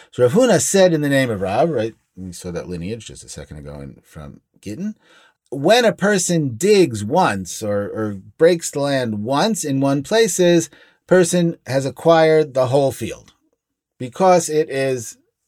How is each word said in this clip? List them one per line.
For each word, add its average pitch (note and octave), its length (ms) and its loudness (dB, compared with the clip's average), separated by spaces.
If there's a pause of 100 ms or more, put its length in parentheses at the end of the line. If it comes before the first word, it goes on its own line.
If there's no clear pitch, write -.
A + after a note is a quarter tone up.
(120)
So - 120 0
Rav G3 100 4
Huna A3 260 4
said F#3+ 320 4
in D#3+ 80 0
the D3 80 -2
name C3+ 220 2
of G#2+ 100 -4
Rav, G#2+ 300 0
right? A2+ 260 -4 (220)
We F#2 160 -12
saw F2 180 -12
that E2 160 -10
lineage F2+ 380 -10
just - 180 -18
a - 60 -20
second D2+ 260 -16
ago D2 240 -16
in, C#2 240 -18
from - 380 -20 (180)
Gittin. F3 380 -10 (520)
When G3 360 2
a G3 80 2
person F3 640 -2
digs D#3+ 480 2
once A2 580 -2
or, G#2 220 -4
or G#2 340 -6 (180)
breaks E3 340 2
the C#3+ 100 -6
land B2+ 420 -2
once D#3+ 400 -2
in C3+ 160 -2
one C#3 240 0
places, F3 640 2 (380)
person F3 500 2 (100)
has C3+ 180 -2
acquired D#3+ 680 4
the B2+ 140 0
whole C3+ 240 2
field - 420 -12 (640)
because F3 520 0
it D#3 200 -2
is, C3+ 480 -4 (300)